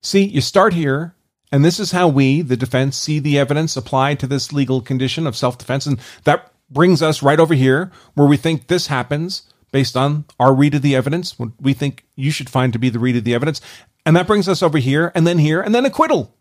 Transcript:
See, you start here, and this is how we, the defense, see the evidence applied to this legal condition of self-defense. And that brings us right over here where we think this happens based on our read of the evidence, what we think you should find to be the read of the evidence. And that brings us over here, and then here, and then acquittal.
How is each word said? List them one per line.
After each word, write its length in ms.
See, 220
you 160
start 320
here, 420
and 100
this 160
is 140
how 160
we, 320
the 160
defense, 400
see 220
the 200
evidence 380
applied 440
to 60
this 280
legal 260
condition 460
of 100
self-defense. 480
And 160
that 260
brings 320
us 200
right 160
over 140
here 400
where 120
we 120
think 300
this 180
happens 560
based 240
on 280
our 140
read 200
of 80
the 140
evidence, 420
what 120
we 140
think 300
you 160
should 180
find 240
to 60
be 100
the 120
read 160
of 80
the 100
evidence. 260
And 100
that 100
brings 220
us 140
over 160
here, 360
and 120
then 120
here, 220
and 140
then 100
acquittal. 560